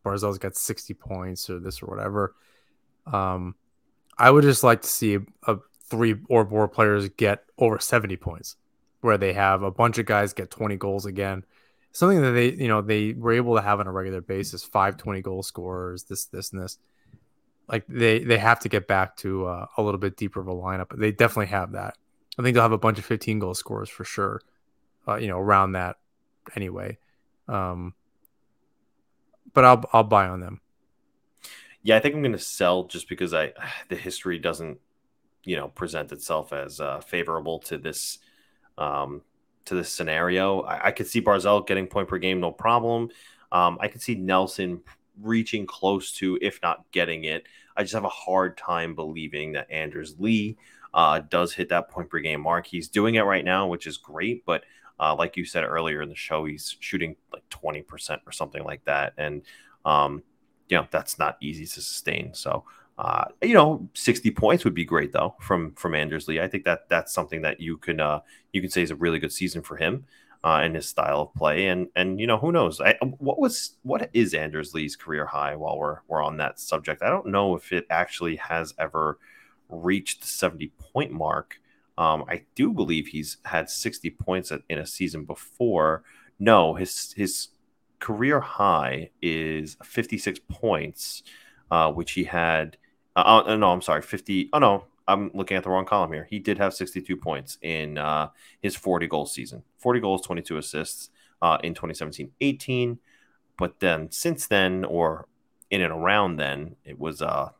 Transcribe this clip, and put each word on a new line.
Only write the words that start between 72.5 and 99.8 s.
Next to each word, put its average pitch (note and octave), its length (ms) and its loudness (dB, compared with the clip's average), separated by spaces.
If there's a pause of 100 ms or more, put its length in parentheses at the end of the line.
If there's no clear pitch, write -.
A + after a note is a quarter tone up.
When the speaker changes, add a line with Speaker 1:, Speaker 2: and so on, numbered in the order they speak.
Speaker 2:
knows? G2+ 280 2
I, G2 180 6 (200)
what C#3 220 -2
was, - 440 -2
what - 300 -4
is G#2+ 200 4
Anders D#2 400 -4
Lee's D2+ 220 -6
career D2+ 300 -6
high D2 300 -4
while D2+ 220 -6
we're, D2+ 300 -4
we're D#2+ 160 -2
on D#2 140 -4
that D2 220 -4
subject? D#2+ 440 -4
I G2+ 60 2
don't F#3 180 -2
know G2 280 2
if - 180 -10
it F2 160 -2
actually E2+ 480 -2
has E2 420 -6
ever D#2 400 -2 (500)
reached F2+ 520 -4
the - 60 -12
seventy D#2+ 520 -4
point - 320 -4
mark. D#2 480 -4 (380)
Um, D#2+ 320 2
I F2 140 -8 (120)
do C#3+ 180 2
believe E2+ 340 0
he's D2+ 360 -10
had D#2+ 260 -4
sixty - 400 -8
points F#2 420 -4 (180)
in D#2+ 100 -4
a D2+ 60 -8
season D#2+ 400 -6
before. D#2+ 800 0 (360)
No, G2+ 340 8
his, - 400 -6
his - 360 -4 (500)
career B2 420 0
high D#2+ 680 2 (120)
is D#2+ 600 -2
fifty-six - 580 -4 (100)
points, - 720 -2 (480)
uh, D#2+ 200 6
which E2 200 -6
he F2+ 140 -2
had. E2 520 0 (380)
Uh, G#2 300 8
uh, A2 100 2
no, G#2 160 6
I'm F2+ 100 2
sorry, D#2 200 0
fifty. F#2+ 500 -4
Oh D3+ 80 2
no, G2+ 260 6 (220)
I'm G2+ 260 0
looking F#2+ 240 -4
at F2+ 60 -2
the F#2 60 -4
wrong F#2 160 0
column F2+ 280 0
here. D2+ 160 -10
He G#2 100 -6
did G2+ 180 -2
have G2 160 0
sixty-two F#2 440 -6
points C#2 440 -8
in, D#2 360 -6
uh, D2+ 320 -2 (320)
his G2 140 -4
forty E2+ 320 -2
goal D#2 180 -2
season. A#1+ 380 -12 (140)
Forty B2 220 0